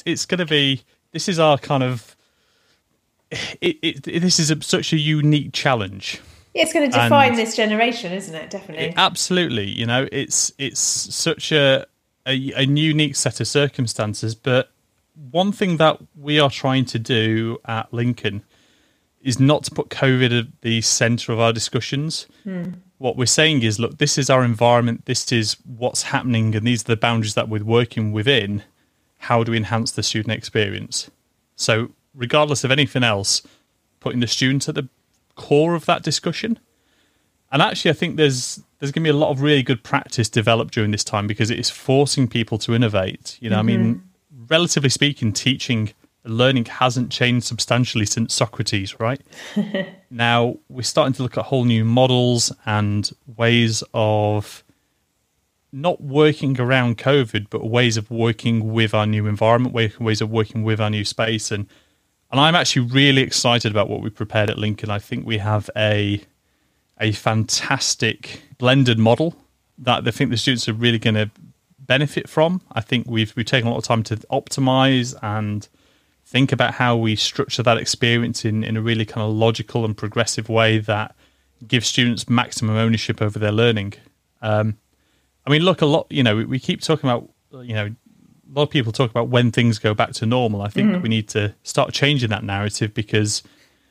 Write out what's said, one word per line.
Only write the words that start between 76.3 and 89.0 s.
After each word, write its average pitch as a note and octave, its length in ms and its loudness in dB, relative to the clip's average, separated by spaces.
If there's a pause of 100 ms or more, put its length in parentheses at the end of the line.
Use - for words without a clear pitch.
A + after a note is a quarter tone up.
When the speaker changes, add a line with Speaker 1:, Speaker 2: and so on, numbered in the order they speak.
Speaker 1:
about A#2+ 220 2
how A#2+ 220 2
we A2 200 0
structure - 460 -4
that A2+ 160 4
experience A#2 680 0
in, A2 180 0
in A2 140 -4
a A2 60 -4
really A2 240 0
kind G#2+ 200 -4
of A2 80 -2
logical A2+ 520 0
and G#2+ 100 -4
progressive G#2+ 520 -4
way A2+ 300 4
that G#2+ 360 -4 (520)
gives A#2 200 0
students A#2+ 420 0
maximum A#2 480 0
ownership A2+ 460 0
over G#2 160 -2
their G#2 140 0
learning. A2 420 0 (480)
Um, G#2+ 340 0 (720)
I C3+ 40 0
mean, D3+ 120 4
look, F#3 180 2
a D#3+ 60 4
lot, D3+ 240 2
you C#3+ 120 0
know, A2 140 4
we, A2+ 80 -2
we C3 160 -4
keep - 220 -6
talking D3 260 0
about, - 220 -2 (340)
you A#2+ 100 -10
know, G#2 120 -2
a - 640 -18
lot C#3+ 120 0
of C#3+ 60 0
people A#2 220 0
talk A#2+ 180 0